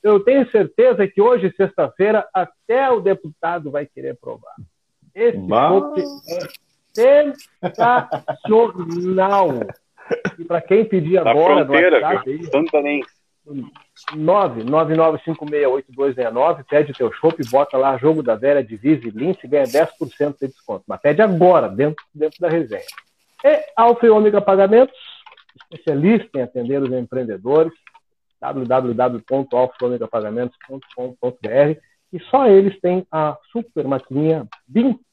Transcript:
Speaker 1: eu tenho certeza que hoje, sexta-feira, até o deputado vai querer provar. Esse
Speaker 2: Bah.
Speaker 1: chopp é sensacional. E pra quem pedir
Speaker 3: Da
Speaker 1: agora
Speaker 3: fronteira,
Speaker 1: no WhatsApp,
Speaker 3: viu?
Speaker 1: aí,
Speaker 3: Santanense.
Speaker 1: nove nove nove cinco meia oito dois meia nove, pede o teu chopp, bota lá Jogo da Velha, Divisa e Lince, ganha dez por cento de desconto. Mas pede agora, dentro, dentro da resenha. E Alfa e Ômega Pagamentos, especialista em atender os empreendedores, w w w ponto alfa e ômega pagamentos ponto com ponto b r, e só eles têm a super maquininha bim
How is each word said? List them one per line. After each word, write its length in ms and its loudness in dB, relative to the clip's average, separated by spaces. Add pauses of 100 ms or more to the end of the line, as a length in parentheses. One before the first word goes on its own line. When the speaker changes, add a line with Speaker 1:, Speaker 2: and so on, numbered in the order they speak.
Speaker 1:
eu 180 4
tenho 300 2
certeza 580 2
que 140 -6
hoje, 340 2
sexta-feira, 760 -2
até 560 -2
o 100 0
deputado 720 -4
vai 160 -6
querer 300 -12
provar. 380 -18 (600)
Esse 240 0
Speaker 2:
Bah. 320 0
Speaker 1:
chopp 320 0 (260)
é 1040 -2 (1080)
sensacional. 1040 0 (920)
E 60 -14
pra 160 -4
quem 240 2
pedir 400 0
Speaker 3:
Da 60 2
Speaker 1:
agora 340 4
Speaker 3:
fronteira, 340 4
Speaker 1:
no 60 0
WhatsApp, 260 -4
Speaker 3:
viu? 80 -6
Speaker 1:
aí, 120 -12
Speaker 3:
Santanense. 580 -2 (1040)
Speaker 1:
nove 480 0
nove 320 0
nove 300 2
cinco 260 -8
meia 200 0
oito 200 -4
dois 240 -2
meia 160 -4
nove, 340 -2
pede 280 0
o 20 -10
teu 160 -2
chopp, 400 -2
bota 280 0
lá 180 0
Jogo 260 0
da 120 0
Velha, 280 0
Divisa 460 -2
e 20 -8
Lince, 380 -6
ganha 160 0
dez 320 0
por 120 -8
cento 300 -6
de 100 -8
desconto. 380 -12
Mas 140 -10
pede 220 2
agora, 480 4
dentro, 340 -4 (100)
dentro 240 -6
da 120 2
resenha. 320 -4 (600)
E 220 4 (100)
Alfa 300 4
e 60 8
Ômega 320 4
Pagamentos, 560 4 (580)
especialista 840 -2
em 40 -4
atender 400 -6
os 100 -4
empreendedores, 800 -2 (680)
w 260 -8
w 260 0
w 340 -2
ponto 300 -4
alfa 240 0
e 60 -4
ômega 200 -6
pagamentos 520 -8 (100)
ponto 260 -18
com 240 -12
ponto 220 -8
b 80 -10
r, 320 0 (320)
e 120 -12
só 220 2
eles 320 4
têm 320 -2
a 280 -4 (120)
super 360 -8
maquininha 600 -2 (220)
bim 320 0 (120)